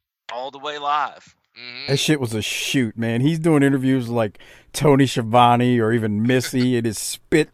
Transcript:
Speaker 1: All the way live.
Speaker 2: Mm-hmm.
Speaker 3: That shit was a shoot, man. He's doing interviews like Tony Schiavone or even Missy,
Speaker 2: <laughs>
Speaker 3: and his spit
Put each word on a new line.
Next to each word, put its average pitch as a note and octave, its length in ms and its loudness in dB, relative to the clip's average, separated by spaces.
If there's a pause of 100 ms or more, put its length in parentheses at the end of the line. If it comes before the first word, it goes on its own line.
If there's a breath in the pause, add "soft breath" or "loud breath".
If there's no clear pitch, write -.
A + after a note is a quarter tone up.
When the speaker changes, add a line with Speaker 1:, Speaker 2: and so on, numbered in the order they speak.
(320)
Speaker 1:
All B2+ 180 -10
the C#3 100 -16
way D3 200 -10
live. C#3+ 560 -6 (240)
Speaker 2:
Mm-hmm. B2 320 -16
Speaker 3:
That C#3 60 0
shit D3+ 240 0
was A2+ 120 -4
a G#2+ 80 -4
shoot, - 560 -4
man. A#2 240 -2
He's D#3+ 160 0
doing D#3+ 240 2
interviews C3 480 0
like A2+ 300 -4 (320 loud breath)
Tony C#3 340 4
Schiavone A#2+ 760 4
or A2 120 2
even A2 320 0
Missy, B2+ 540 0
Speaker 2:
<laughs> - 0 -
Speaker 3:
and A#2 80 -2
his A2 120 -2
spit - 560 -2